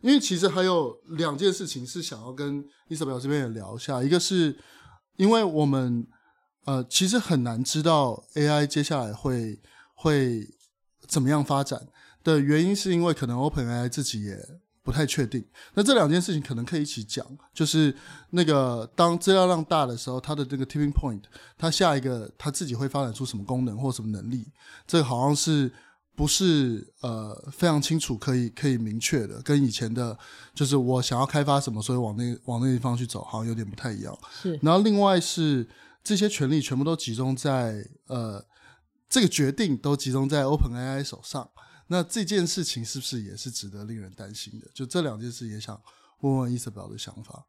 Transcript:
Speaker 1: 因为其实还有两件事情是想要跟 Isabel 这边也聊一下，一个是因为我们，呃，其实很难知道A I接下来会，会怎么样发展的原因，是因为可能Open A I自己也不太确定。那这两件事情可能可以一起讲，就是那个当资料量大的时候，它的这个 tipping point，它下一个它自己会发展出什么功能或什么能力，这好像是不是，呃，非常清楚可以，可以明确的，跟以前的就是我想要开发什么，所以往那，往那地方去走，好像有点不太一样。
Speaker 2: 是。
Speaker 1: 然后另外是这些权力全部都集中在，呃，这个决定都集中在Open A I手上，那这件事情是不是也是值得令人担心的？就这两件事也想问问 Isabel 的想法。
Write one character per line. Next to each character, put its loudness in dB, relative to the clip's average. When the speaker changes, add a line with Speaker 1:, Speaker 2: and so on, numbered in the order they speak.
Speaker 1:
因 4
为 8
其 -2
实 2
还 2
有 0
两 -2
件 4
事 -6
情 -8
是 -10
想 -10
要 -14
跟 -6
Isabel -4
这 -6
边 2
也 -2
聊 -10
一 -10
下， -4
一 2
个 6
是 2
因 6
为 6
我 2
们， 0
呃， -2
其 2
实 2
很 2
难 -2
知 -2
道 2
A 2
I 4
接 0
下 -2
来 -6
会， -4
会 2
怎 0
么 4
样 2
发 2
展 -6
的 6
原 4
因， 4
是 -2
因 4
为 4
可 -4
能 -2
Open 0
A -2
I 0
自 -4
己 -4
也 -8
不 -6
太 2
确 0
定。 -6
那 4
这 6
两 4
件 4
事 -2
情 -2
可 -8
能 -4
可 -6
以 0
一 -2
起 -8
讲， -8
就 0
是 4
那 2
个 2
当 4
资 2
料 6
量 2
大 2
的 -4
时 -8
候， -4
它 -6
的 -2
这 -6
个 -2
tipping -2
point， -2
它 -2
下 4
一 0
个 -4
它 -8
自 -4
己 -4
会 -2
发 -2
展 -4
出 -8
什 -8
么 -8
功 -2
能 -4
或 -2
什 -6
么 -6
能 -6
力， -6
这 4
好 0
像 4
是 2
不 0
是， 2
呃， -8
非 -2
常 4
清 0
楚 -4
可 0
以， 0
可 -4
以 4
明 -4
确 0
的， -10
跟 4
以 4
前 -4
的 -4
就 0
是 2
我 2
想 0
要 2
开 0
发 2
什 -6
么， -6
所 -2
以 0
往 -2
那， -4
往 -4
那 2
地 2
方 -2
去 -4
走， -10
好 -10
像 -4
有 -2
点 -6
不 -10
太 -8
一 -8
样。 -10
Speaker 2:
是。 -6
Speaker 1:
然 6
后 6
另 4
外 6
是 0
这 0
些 2
权 0
力 4
全 -2
部 2
都 0
集 -6
中 -2
在， -2
呃， -8
这 2
个 6
决 2
定 0
都 0
集 -4
中 0
在 2
Open 2
A -6
I -4
手 -12
上， -12
那 0
这 -2
件 2
事 -2
情 -6
是 -8
不 -10
是 -6
也 -12
是 -12
值 -10
得 -14
令 -10
人 -14
担 -16
心 -14
的？ -20
就 -10
这 -2
两 -4
件 -8
事 -10
也 -10
想 -14
问 2
问 -2
Isabel -8
的 -14
想 -14
法。 -20